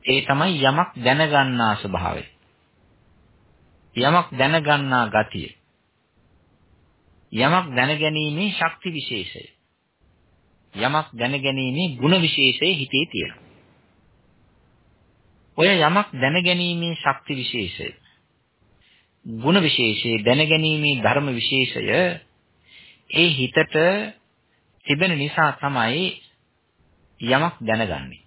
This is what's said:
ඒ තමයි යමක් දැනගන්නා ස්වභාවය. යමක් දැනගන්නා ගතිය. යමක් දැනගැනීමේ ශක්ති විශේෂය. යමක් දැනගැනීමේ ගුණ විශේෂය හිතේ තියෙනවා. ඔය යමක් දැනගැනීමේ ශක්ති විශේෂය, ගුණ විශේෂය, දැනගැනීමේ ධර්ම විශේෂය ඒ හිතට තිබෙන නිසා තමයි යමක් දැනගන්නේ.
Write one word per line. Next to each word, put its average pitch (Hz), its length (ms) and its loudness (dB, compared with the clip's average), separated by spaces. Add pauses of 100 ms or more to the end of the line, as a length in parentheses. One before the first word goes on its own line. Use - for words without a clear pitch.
ඒ 135 180 2
තමයි 151 380 0
යමක් 139 360 2
දැනගන්නා 131 800 2
ස්වභාවය. 90 480 -6 (1700)
යමක් 139 340 4
දැනගන්නා 139 760 2
ගතිය. 104 440 -2 (1800)
යමක් 156 360 2
දැනගැනීමේ 151 800 0
ශක්ති 170 400 -4
විශේෂය. 123 540 -10 (1300)
යමක් 135 360 0
දැනගැනීමේ 135 840 -2
ගුණ 135 240 2
විශේෂය 156 560 0
හිතේ 139 320 -2
තියෙනවා. - 440 -10 (2000)
ඔය 165 100 4
යමක් 185 440 2
දැනගැනීමේ 170 840 0
ශක්ති - 380 -4
විශේෂය, 113 540 -6 (1400)
ගුණ 127 340 2
විශේෂය, 120 600 0
දැනගැනීමේ 151 800 2
ධර්ම 135 280 2
විශේෂය 123 540 -2 (1300)
ඒ 170 180 2
හිතට 143 480 0 (1120)
තිබෙන 170 260 0
නිසා 147 400 0
තමයි 135 520 -2 (1160)
යමක් 135 380 0
දැනගන්නේ. 95 680 -4